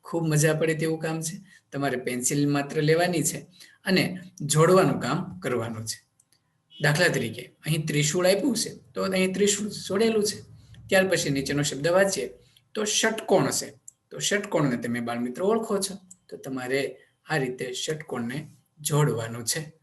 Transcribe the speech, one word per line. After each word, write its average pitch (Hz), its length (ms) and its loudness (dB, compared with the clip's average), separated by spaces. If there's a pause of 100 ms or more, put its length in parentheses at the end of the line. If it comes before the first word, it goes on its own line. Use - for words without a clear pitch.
ખૂબ 165 240 -2
મજા 151 280 4
પડે 160 220 2
તેવું 160 220 -2
કામ 160 220 -4
છે. 202 100 -8 (360)
તમારે 139 260 -2 (100)
પેન્સિલ 123 320 -2 (160)
માત્ર 143 200 -4 (140)
લેવાની 170 400 2
છે - 80 -6 (500)
અને 180 160 4 (480)
જોડવાનું 160 520 6
કામ 135 160 -2 (240)
કરવાનું 113 460 -4
છે. - 80 -8 (880)
દાખલા 151 320 4
તરીકે 117 280 -4 (220)
અહીં 156 240 0
ત્રિશૂળ 160 380 2
આપ્યું 202 360 2
છે, - 80 -6 (220)
તો 190 100 -6
અહીં 185 320 0
ત્રિશૂળ 202 340 2 (180)
જોડેલું 214 420 2
છે. - 80 -6 (520)
ત્યાર 190 200 4
પછી 160 260 0
નીચેનો 143 280 0
શબ્દ 147 240 -2
વાંચીએ 196 400 2 (460)
તો 214 120 -4
ષટકોણ 208 640 2 (120)
છે. 120 80 -8 (420)
તો - 60 -16 (120)
ષટકોણને 170 560 0
તમે 120 240 -4
બાળમિત્રો 123 360 -4 (100)
ઓળખો 226 320 -2
છો, 190 100 -10 (320)
તો - 60 -16 (120)
તમારે 131 360 -2 (500)
આ 156 60 0
રીતે 127 280 -4 (180)
ષટકોણને 131 540 -6 (500)
જોડવાનું 117 640 0
છે. 160 100 -4 (220)